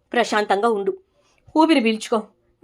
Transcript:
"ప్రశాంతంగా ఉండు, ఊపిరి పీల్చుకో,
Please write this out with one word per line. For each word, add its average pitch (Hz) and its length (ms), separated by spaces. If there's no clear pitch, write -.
"ప్రశాంతంగా 208 560
ఉండు, 196 280
ఊపిరి 320 220
పీల్చుకో, 220 440